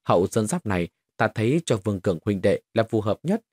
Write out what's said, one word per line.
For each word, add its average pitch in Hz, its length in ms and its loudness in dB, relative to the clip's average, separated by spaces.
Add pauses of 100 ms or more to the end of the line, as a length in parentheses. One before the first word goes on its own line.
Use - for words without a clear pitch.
hậu 98 240 2
sơn 110 200 0
giáp 175 180 -4
này 90 220 -2 (300)
ta 113 180 2
thấy 127 300 0
cho 120 120 0
Vương 101 240 -4
Cường 87 240 -2
huynh 104 160 -2
đệ 98 200 2 (120)
là 110 100 2
phù 110 180 0
hợp 101 220 -2
nhất. 196 180 -2 (120)